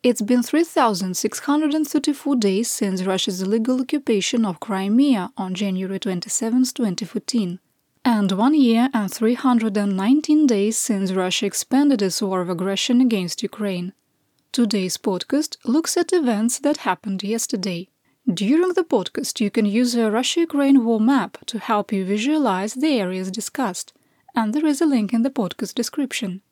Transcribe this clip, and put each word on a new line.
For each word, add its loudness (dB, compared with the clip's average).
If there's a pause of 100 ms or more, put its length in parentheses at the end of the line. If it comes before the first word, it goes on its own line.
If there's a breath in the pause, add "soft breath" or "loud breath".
It's 2
been 2
three 2
thousand 0
six -4
hundred 0
and 0
thirty-four -2
days 0
since -2
Russia's -2
illegal 0
occupation 0
of -4
Crimea 0
on -4
January -4
twenty-seventh, -2
twenty -4
fourteen, -4 (440)
and 2
one 2
year 4
and -2
three 0
hundred 0
and 0
nineteen 4
days 2
since -2
Russia 0
expanded 2
its -2
war -2
of -4
aggression 0
against 0
Ukraine. -6 (580)
Today's 0
podcast -2
looks 0
at 0
events 0
that 0
happened -4
yesterday. -4 (380)
During 2
the 0
podcast, -2
you 0
can 2
use 2
a 2
Russia-Ukraine 2
war 2
map 2
to -8
help -2
you -2
visualize 0
the 0
areas -4
discussed, -6 (420 soft breath)
and 0
there 0
is 2
a 4
link 2
in 2
the 0
podcast -4
description. -6